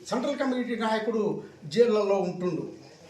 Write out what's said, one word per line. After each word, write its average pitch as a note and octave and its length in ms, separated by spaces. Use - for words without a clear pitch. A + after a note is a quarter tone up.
సెంట్రల్ B3+ 280
కమిటీ B3 400
నాయకుడు A3 680
జైళ్ళల్లో G#3 520
ఉంటుండు. F3+ 720